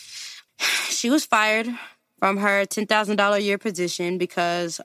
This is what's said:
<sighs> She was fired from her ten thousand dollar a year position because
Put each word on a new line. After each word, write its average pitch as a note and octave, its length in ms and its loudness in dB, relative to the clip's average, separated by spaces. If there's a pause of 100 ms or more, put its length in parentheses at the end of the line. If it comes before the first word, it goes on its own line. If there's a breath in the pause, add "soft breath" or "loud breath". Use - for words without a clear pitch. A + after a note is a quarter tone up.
(580 loud breath)
<sighs> - 320 -2
She - 200 -2
was C#4+ 160 4
fired G#3+ 420 2 (520 loud breath)
from G3 180 2
her G3+ 280 2
ten G#3+ 220 -2
thousand G#3+ 300 2
dollar G3+ 200 4
a G3+ 40 2
year G3+ 160 0
position F3+ 600 -2
because F3 680 -2